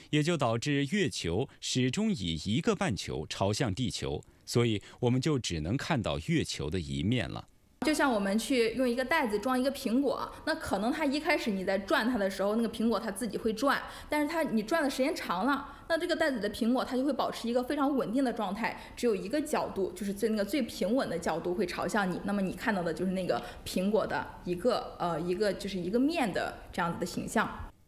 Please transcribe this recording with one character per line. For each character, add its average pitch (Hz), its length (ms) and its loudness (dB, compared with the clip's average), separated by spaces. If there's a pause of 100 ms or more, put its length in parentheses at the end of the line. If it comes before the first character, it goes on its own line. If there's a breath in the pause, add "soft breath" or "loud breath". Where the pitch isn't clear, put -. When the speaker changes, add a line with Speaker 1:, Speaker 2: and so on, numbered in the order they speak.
Speaker 1:
也 151 140 4
就 175 120 2
导 120 220 2
致 143 300 0
月 185 200 2
球 92 400 -2 (120)
始 127 320 0
终 214 200 0
以 87 340 -2
一 107 140 0
个 208 160 2
半 156 200 0
球 73 320 -6
朝 101 260 0
向 107 200 0
地 113 160 -2
球， 71 320 -4 (240 soft breath)
所 120 180 4
以 110 180 2 (180 loud breath)
我 120 100 2
们 127 100 4
就 147 200 2
只 85 220 -2
能 92 160 0
看 127 260 0
到 76 240 0
月 156 160 2
球 76 260 -4
的 92 100 -2
一 71 220 -4
面 104 260 0
了。 - 200 -10 (400)
Speaker 2:
就 311 40 4
像 294 220 4
我 208 60 2
们 196 180 2
去 226 360 2
用 254 140 2
一 233 60 2
个 254 100 0
袋 294 220 2
子 208 140 2
装 254 200 2
一 254 40 2
个 277 80 2
苹 247 300 0
果， - 300 0 (140 loud breath)
那 302 80 2
可 294 240 0
能 220 140 2
它 320 120 -2
一 285 160 2
开 302 160 2
始 269 140 0
你 190 160 -2
在 196 140 2
转 233 280 2
它 247 80 2
的 196 140 2
时 196 140 -2
候， 202 120 2
那 233 60 2
个 226 80 0
苹 226 180 0
果 220 120 2
它 220 100 -4
自 208 180 -4
己 - 80 -4
会 226 160 0
转； 240 300 2 (260 loud breath)
但 294 140 2
是 294 100 0
它， 330 120 2
你 220 180 2
转 320 220 2
的 269 40 2
时 277 100 -2
间 285 180 2
长 190 320 -2
了， - 320 -2 (100)
那 330 80 4
这 339 80 -2
个 339 100 2
袋 311 140 2
子 254 100 0
的 196 120 0
苹 233 220 2
果 247 120 2
它 262 100 -2
就 262 80 2
会 294 80 4
保 247 200 0
持 - 180 -4
一 233 40 2
个 247 100 4
非 294 120 -2
常 285 200 2
稳 202 180 0
定 277 100 2
的 247 80 2
状 202 220 -4
态， 202 260 -4 (160 loud breath)
只 240 120 0
有 220 80 4
一 185 120 -4
个 285 140 0
角 254 280 0
度， 196 240 -2
就 208 120 -8
是 196 80 -2
最， 214 160 0
那 220 80 0
个 202 80 2
最 294 160 0
平 220 340 0
稳 240 140 0
的 170 80 -2
角 165 220 -2
度 180 160 -2
会 202 100 0
朝 - 220 -2
向 196 220 2
你， 170 140 -2
那 202 80 -2
么 202 80 0
你 185 140 0
看 - 200 0
到 185 100 0
的 165 100 0
就 160 100 -4
是 185 100 0
那 185 120 -2
个 - 160 0 (240 loud breath)
苹 190 240 0
果 208 160 4
的 - 220 -2 (180)
一 175 80 -2
个， 190 460 0
呃， 170 200 0
一 175 140 -2
个， 202 180 2
就 190 160 -6
是 196 120 -4
一 175 100 -4
个 226 100 2
面 277 320 2
的 107 240 -2 (160)
这 - 80 -4
样 170 140 0
子 - 60 -8
的 180 60 -2
形 - 220 -6
象。 - 440 -2 (160)